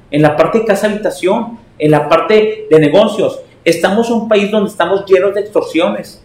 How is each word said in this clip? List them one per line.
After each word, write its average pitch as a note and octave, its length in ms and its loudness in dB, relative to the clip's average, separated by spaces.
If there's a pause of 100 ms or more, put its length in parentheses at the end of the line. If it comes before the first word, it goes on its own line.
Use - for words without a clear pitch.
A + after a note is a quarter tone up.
(100)
en D3 100 -2
la D3+ 160 2
parte - 220 0
de G#3+ 80 0
casa G3+ 200 -2
habitación, G3+ 720 -4 (200)
en D3+ 120 0
la D3+ 180 2
parte G#3+ 640 0
de D#3 80 6
negocios. E3+ 600 2 (240)
Estamos F#3+ 440 0
en A#3 80 0
un G#3+ 120 -4
país G3+ 220 2
donde G#3 200 -2
estamos F#3+ 360 -4
llenos F#3+ 280 2
de G#3 60 -2
extorsiones. - 840 -4